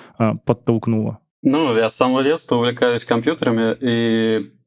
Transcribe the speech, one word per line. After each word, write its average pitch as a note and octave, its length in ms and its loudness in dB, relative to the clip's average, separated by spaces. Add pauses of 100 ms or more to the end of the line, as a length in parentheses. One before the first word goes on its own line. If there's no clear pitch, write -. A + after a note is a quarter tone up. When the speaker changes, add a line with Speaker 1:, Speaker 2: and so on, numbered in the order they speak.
(180)
Speaker 1:
э, A2 140 2 (140)
подтолкнуло? A#2 320 0 (640)
Speaker 2:
Ну, C3+ 340 0
я A2 140 2
с - 60 -2
самого B2+ 280 2
детства D3 320 0
увлекаюсь A#2+ 480 0
компьютерами, A#2 760 0
и A2+ 680 0 (160)